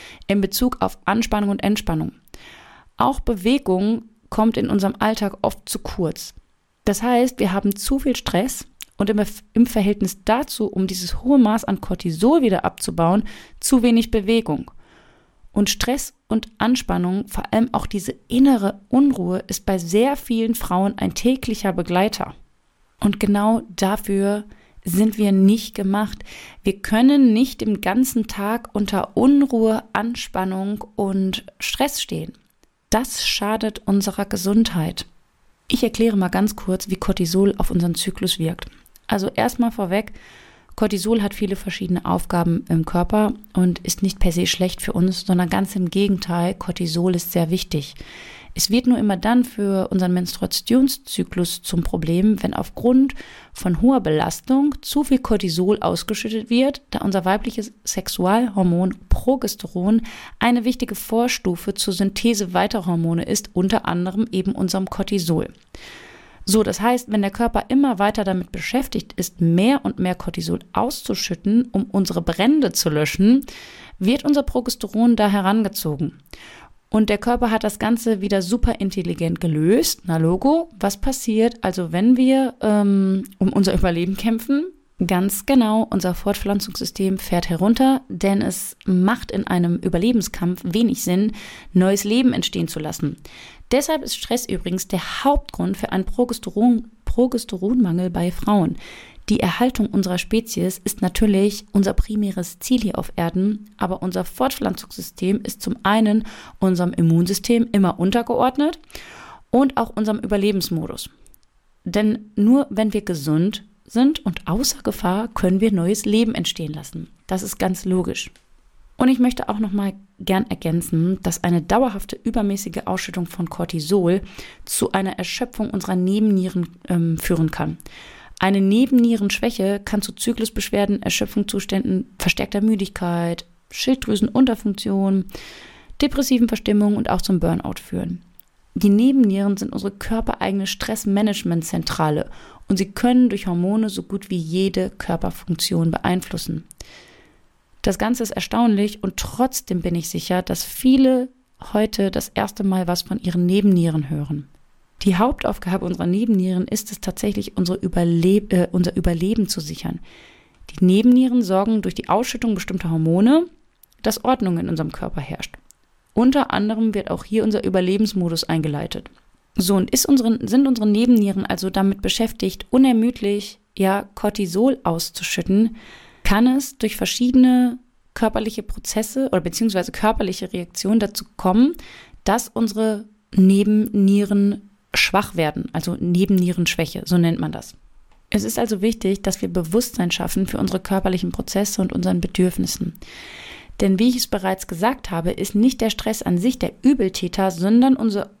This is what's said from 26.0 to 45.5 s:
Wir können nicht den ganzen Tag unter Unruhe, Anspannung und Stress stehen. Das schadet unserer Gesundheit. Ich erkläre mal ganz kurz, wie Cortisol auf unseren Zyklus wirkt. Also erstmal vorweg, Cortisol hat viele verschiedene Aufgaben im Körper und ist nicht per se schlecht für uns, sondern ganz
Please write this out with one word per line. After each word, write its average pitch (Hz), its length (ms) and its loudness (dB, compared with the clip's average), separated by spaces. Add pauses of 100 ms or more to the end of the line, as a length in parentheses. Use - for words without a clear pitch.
Wir 190 180 -2
können 254 520 6
nicht 240 280 2
den 208 200 -2
ganzen 220 460 0
Tag 214 460 -6
unter 202 440 -2
Unruhe, 233 760 4
Anspannung 196 920 -4 (120)
und 190 480 -2 (160)
Stress - 420 -4
stehen. 160 300 -8 (580)
Das - 360 -2
schadet 214 600 -2
unserer 196 380 0
Gesundheit. 185 840 0 (600)
Ich - 140 0
erkläre 226 340 2
mal 185 120 2
ganz 190 280 0
kurz, 185 320 -6
wie 185 80 -4
Cortisol 190 600 2
auf - 120 2
unseren 175 240 0
Zyklus - 440 -4
wirkt. 165 320 -6 (360)
Also 190 280 -2
erstmal 233 380 0
vorweg, 202 400 -4 (640)
Cortisol 208 460 0
hat 202 120 -2
viele 196 220 -2
verschiedene 175 480 -4
Aufgaben 170 640 0
im 165 160 2
Körper 202 500 0 (180)
und 180 280 2
ist - 220 -6
nicht 190 160 0
per 175 140 4
se 175 140 0
schlecht - 360 -2
für - 100 -4
uns, 185 340 0
sondern 180 220 2
ganz 196 280 -2